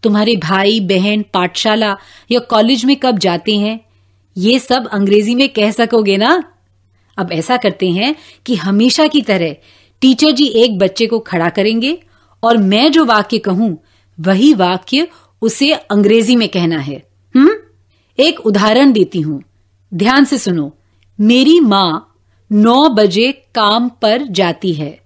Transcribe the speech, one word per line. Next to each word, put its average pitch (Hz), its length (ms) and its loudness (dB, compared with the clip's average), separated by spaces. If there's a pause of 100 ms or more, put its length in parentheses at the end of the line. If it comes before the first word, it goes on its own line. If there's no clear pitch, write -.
तुम्हारे 214 320 0
भाई 190 440 -2
बहन 196 420 -2 (120)
पाठशाला 202 640 -2 (340)
या 240 80 0
कॉलेज 233 460 0
में 277 100 2
कब 254 220 -2
जाते 185 400 -2
हैं, 214 220 -4 (580)
ये 226 220 0
सब 247 280 -4
अंग्रेजी 208 480 0
में 262 140 0
कह 214 220 -2
सकोगे 220 460 0
ना? 285 360 -2 (640)
अब 175 140 -6
ऐसा 170 260 -2
करते 190 320 -2
हैं 214 260 -2 (300)
कि 247 100 -2
हमेशा 208 520 0
की 302 140 0
तरह 170 340 -4 (460)
टीचर 262 300 2
जी 285 140 0
एक 226 320 0
बच्चे 190 300 0
को 226 120 -2
खड़ा 175 300 -4
करेंगे 226 540 -2 (400)
और 233 140 2
मैं 214 340 2
जो 311 140 2
वाक्य 214 320 0
कहूं 196 380 -2 (440)
वही 196 340 2
वाक्य 190 540 -2 (340)
उसे 226 320 0
अंग्रेजी 208 640 2
में 226 140 0
कहना 165 300 -2
है। 139 300 -12 (260)
हम्म? 302 200 4 (640)
एक 320 200 0
उदाहरण 220 520 2
देती 190 300 0
हूं, 151 200 -6 (560)
ध्यान 254 280 2
से 269 120 -2
सुनो। 160 400 -4 (440)
मेरी 262 380 4
माँ 196 560 0 (360)
नौ 233 380 4
बजे 214 420 2
काम 233 580 -2
पर 226 320 -2
जाती 185 520 -4
है। 151 320 -10